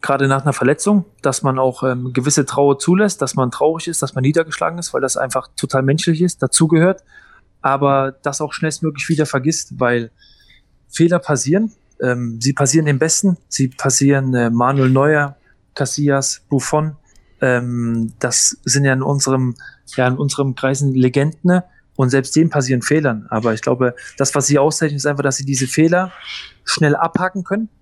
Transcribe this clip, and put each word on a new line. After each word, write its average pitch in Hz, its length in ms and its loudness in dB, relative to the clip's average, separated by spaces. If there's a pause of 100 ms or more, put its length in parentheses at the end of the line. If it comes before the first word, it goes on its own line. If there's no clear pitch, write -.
gerade 139 280 0
nach 135 140 2
einer 143 100 0
Verletzung, 175 540 2 (160)
dass 139 200 -2
man 131 160 0
auch, 131 240 0
ähm, 127 300 -4
gewisse 131 320 0
Trauer 143 340 2
zulässt, 196 440 0
dass 135 120 -6
man 127 160 0
traurig 160 380 -2
ist, 165 140 -4
dass 135 120 -6
man 131 80 -2
niedergeschlagen 165 560 0
ist, - 160 -10
weil 131 60 0
das 135 160 -2
einfach 131 400 -4
total 135 260 -2
menschlich 156 380 0
ist, 180 220 -2
dazugehört, 165 600 2 (600)
aber 135 500 0 (100)
das 143 180 -6
auch 151 120 -6
schnellstmöglich 151 560 -4
wieder 156 180 0
vergisst, 135 540 -4
weil 120 300 0 (840)
Fehler 170 240 4
passieren, 165 540 0 (280)
ähm, 123 400 -2
sie 135 120 0
passieren 151 340 2
dem 139 120 2
Besten, 170 380 0 (120)
sie 135 200 -2
passieren, 135 680 2
äh, 120 140 2
Manuel 127 420 2
Neuer, 143 460 2 (380)
Casillas, 139 720 -2
Buffon, 151 480 -2 (440)
ähm, 120 800 0
das - 440 0
sind 143 200 2
ja 135 80 4
in 131 100 0
unserem, 131 540 0 (400)
ja, 127 100 2
in 127 100 2
unserem 139 380 -2
Kreisen 135 400 0
Legenden, 131 480 0
ne? 180 220 2 (320)
Und 131 140 0
selbst 135 240 0
denen 160 160 4
passieren 127 320 -2
Fehlern. 139 480 -2
Aber 113 240 -2
ich 110 80 -8
glaube, 127 320 0 (220)
das, 135 180 -2
was 143 140 0
sie 143 100 4
auszeichnen, 151 380 0
ist 139 100 -4
einfach, 143 160 -2
dass 135 140 -2
sie 139 80 -8
diese 131 240 -2
Fehler 175 420 2 (540)
schnell 147 320 2
abhaken 180 480 -2
können, 214 240 -4 (140)